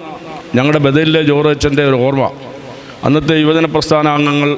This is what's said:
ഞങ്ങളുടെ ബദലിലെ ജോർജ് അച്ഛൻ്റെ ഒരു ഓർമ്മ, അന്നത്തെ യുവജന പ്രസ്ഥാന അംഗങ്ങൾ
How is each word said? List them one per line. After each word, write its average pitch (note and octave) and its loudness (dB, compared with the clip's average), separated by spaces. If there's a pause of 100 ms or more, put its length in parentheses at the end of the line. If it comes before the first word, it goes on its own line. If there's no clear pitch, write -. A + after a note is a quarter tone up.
(580)
ഞങ്ങളുടെ D3 2
ബദലിലെ D#3 2
ജോർജ് D3 2
അച്ഛൻ്റെ C#3+ 0
ഒരു B2 2
ഓർമ്മ, C3+ 0 (800)
അന്നത്തെ D3 2
യുവജന D#3+ 2
പ്രസ്ഥാന D3+ 2 (120)
അംഗങ്ങൾ D3 0